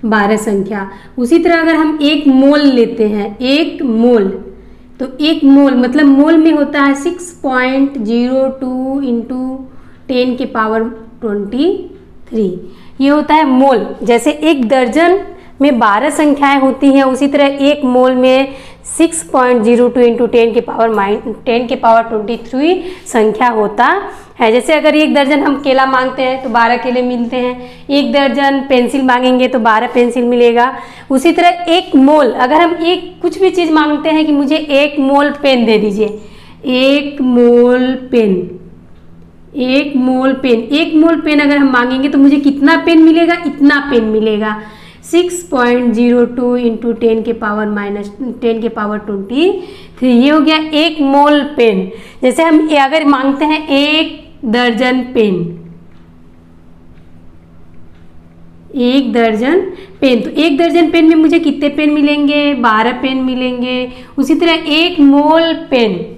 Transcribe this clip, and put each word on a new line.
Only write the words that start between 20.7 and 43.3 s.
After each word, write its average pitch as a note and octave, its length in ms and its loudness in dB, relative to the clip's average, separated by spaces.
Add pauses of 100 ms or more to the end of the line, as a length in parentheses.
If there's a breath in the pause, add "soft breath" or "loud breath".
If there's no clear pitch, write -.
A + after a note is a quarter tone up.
माइन-, G#3 580 -4
टेन B3 200 -2
के B3 100 -4
पावर A3+ 260 2
ट्वेंटी A3+ 340 -6
थ्री D#4 480 -2 (220 loud breath)
संख्या A3 420 0
होता A#3+ 540 0 (380 loud breath)
है। A3 120 2
जैसे B3+ 200 0
अगर D4+ 220 2
एक D4+ 200 0
दर्जन C#4 260 2
हम C#4+ 200 -2
केला C4+ 260 0
मांगते C4 360 0
हैं C4 200 -4
तो C4 60 -8
बारह A#3 280 2
केले B3 260 -2
मिलते B3 340 -4
हैं, B3 540 -8
एक C#4 220 0
दर्जन C#4 560 0
पेंसिल C4 340 0
मांगेंगे B3+ 460 2
तो C4 100 -2
बारह A3 280 2
पेंसिल A#3+ 380 0
मिलेगा। A#3+ 540 2 (320 loud breath)
उसी C4+ 220 2
तरह F4 160 2
एक F4 480 0
मोल, C4+ 360 4
अगर B3 220 0
हम E4 200 2
एक E4 480 -4
कुछ F4 180 -4
भी F#4 100 2
चीज़ F4 220 -2
मांगते D4+ 360 0
हैं D#4 180 0
कि D4 60 0
मुझे C#4+ 240 0
एक D4 440 0
मोल C#4+ 300 2
पेन C4 340 0
दे G#3+ 140 2
दीजिए, G#3 420 -2 (440 loud breath)
एक C#4 560 0
मोल B3 760 4
पेन, G3+ 640 -2 (960)
एक C#4 400 -2
मोल B3+ 360 0
पेन, B3+ 280 0
एक D#4 340 -2
मोल D#4 260 4
पेन D4+ 200 0
अगर C#4+ 160 2
हम C4+ 160 2
मांगेंगे B3+ 360 0
तो C#4+ 100 0
मुझे C#4 180 6
कितना C#4+ 500 2
पेन E4 160 6
मिलेगा? E4 320 4 (120)